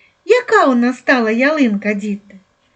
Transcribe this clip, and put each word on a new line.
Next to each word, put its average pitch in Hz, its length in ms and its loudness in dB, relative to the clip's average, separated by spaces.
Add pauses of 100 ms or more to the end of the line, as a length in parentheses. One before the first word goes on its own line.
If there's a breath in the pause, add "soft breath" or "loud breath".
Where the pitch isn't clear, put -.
(240 soft breath)
Яка 427 420 2
у 262 80 2
нас 247 240 0
стала 247 320 0
ялинка, 226 640 0
діти? 202 420 -10 (400)